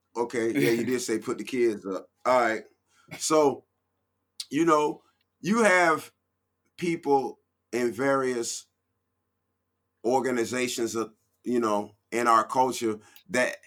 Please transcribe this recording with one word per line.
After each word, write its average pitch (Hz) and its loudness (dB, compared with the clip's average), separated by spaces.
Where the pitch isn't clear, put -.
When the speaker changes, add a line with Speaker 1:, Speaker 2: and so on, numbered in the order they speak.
Speaker 1:
Okay, 117 -2
yeah, 120 2
you 117 0
Speaker 2:
<laughs> - -2
Speaker 1:
did 123 -2
say 110 -2
put 117 -6
the 107 -10
kids 113 -2
up. 95 -8
All 127 4
right. 113 0
So, 151 2
you 151 0
know, 151 2
you 220 0
have 180 4
people 143 -2
in 120 0
various 127 -2
organizations, 123 -2
uh, 113 -2
you 123 -2
know, 104 -2
in 120 0
our 113 6
culture 117 -2
that 123 -2